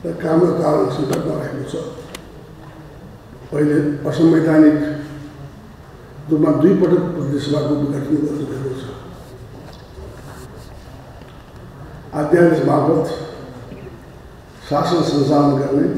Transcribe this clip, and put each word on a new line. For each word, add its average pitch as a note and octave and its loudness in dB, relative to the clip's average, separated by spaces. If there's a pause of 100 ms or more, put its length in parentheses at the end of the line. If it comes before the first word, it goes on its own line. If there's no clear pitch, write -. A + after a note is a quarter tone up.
र - -2 (160)
कामको E3+ 4 (120)
कारण D3+ 4 (100)
सङ्कट D#3 -2
नरहेको C3+ -6
छ। - -8 (1800)
अहिले D3 2 (320)
असंवैधानिक D#3 6 (1500)
रूपमा D3+ 4 (100)
दुई F#3 8
पटक F3 4 (140)
प्रदेश C#3 -2
सभाको D3 0
विघटन C#3 -2
गर्नुभएको C#3 -4
छ। - -12 (3250)
अध्यादेश D#3 6
मार्फत D3+ 2 (1600)
शासन D3+ 2
सञ्चालन C#3+ 4
गर्ने D3+ 2 (100)